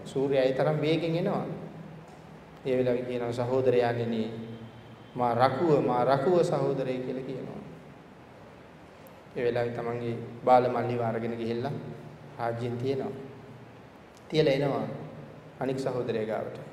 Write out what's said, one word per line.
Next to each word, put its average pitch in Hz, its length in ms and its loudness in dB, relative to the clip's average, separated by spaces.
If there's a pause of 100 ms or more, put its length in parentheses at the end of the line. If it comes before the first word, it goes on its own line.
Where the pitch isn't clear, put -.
සූර්යයා 135 420 2
ඒ 131 80 2
තරම් 151 240 2
වේගෙන් 151 380 2
එනවා. 180 300 0 (1160)
ඒ 131 140 0
වෙලාවේ 123 260 2
කියනවා 120 320 -2
සහෝදරයාණෙනි 117 880 2 (880)
මා 120 240 0
රකුව, 131 360 4 (100)
මා 123 240 2
රකුව 135 360 4
සහෝදරය 135 560 0
කියලා 127 260 -6
කියනවා. - 380 -10 (1700)
ඒ 135 120 -4
වෙලාවේ 120 300 0
තමන්ගේ 120 420 -4 (240)
බාල 127 280 8
මල්ලිව 120 340 0
අරගෙන 117 320 0
ගිහිල්ලා 117 400 -2 (600)
රාජ්‍යයෙන් 117 440 -4
තියෙනවා. 135 340 -2 (1120)
තියලා 151 280 4
එනවා 131 320 2 (720)
අනික් 131 220 -2
සහෝදරයා 113 460 -2
ගාවට. - 320 -4 (160)